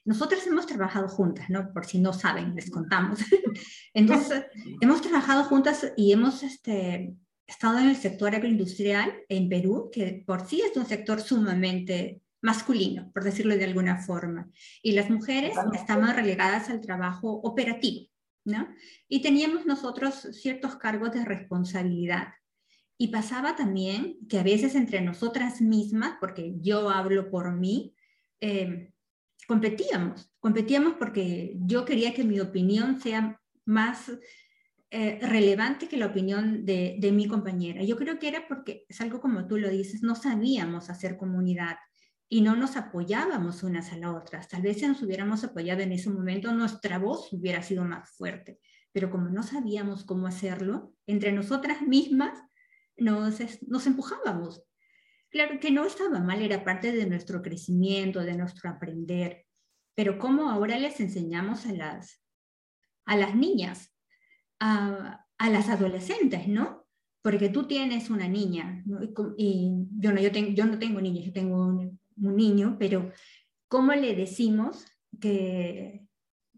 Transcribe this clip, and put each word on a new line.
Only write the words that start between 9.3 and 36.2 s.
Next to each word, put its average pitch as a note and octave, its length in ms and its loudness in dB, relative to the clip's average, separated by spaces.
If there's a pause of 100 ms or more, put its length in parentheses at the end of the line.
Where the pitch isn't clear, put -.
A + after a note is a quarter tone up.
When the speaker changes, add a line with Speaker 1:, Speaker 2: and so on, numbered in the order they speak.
Speaker 1:
Perú, F#3 420 2
que F#3+ 340 -4
por F3+ 220 -2
sí E4 140 0
es G#4 160 0
un A#3+ 80 0
sector G#3+ 340 -2
sumamente F#3 1000 0 (200)
masculino, A3 720 0
por F#3+ 100 -4
decirlo G#3 340 2
de F#3+ 80 0
alguna F#3 320 2
forma. E3+ 500 -6 (340)
Y A3 120 2
las G3+ 160 4
mujeres C4 460 0
Speaker 2:
Totalmente. G#3+ 240 0
Speaker 1:
estaban A3 360 2
relegadas G3+ 540 2
al A3+ 100 -4
trabajo F3+ 600 -4
operativo, A#3 680 -2 (380)
¿no? G#3+ 220 -2 (420)
Y C4+ 120 0
teníamos D#4 440 4
nosotros C4+ 680 -2
ciertos C4 460 -6
cargos A3 340 -2
de A#3 140 -2
responsabilidad. F3+ 1040 -2 (680)
Y A#3+ 120 0
pasaba B3 480 -2
también G3+ 600 -2 (120)
que G3+ 100 0
a F3+ 40 2
veces G#3+ 300 4
entre A3 280 2
nosotras A#3 580 -2
mismas, A3 600 2
porque F3+ 400 -6
yo G#3 280 2
hablo F#3+ 400 2
por F3+ 220 -2
mí, F#3 420 -2 (460)
eh, F#3 540 -4 (560)
competíamos, G#3+ 920 0
competíamos A#3 540 2
porque F#3 640 -4
yo G3+ 260 0
quería A#3 300 0
que C4 100 -2
mi G#3 160 2
opinión G3+ 600 2
sea A3 400 -2 (240)
más, A3 460 0 (800)
eh, G#3+ 300 -2
relevante A3 680 4
que D4+ 80 -4
la A3+ 80 0
opinión G3 600 0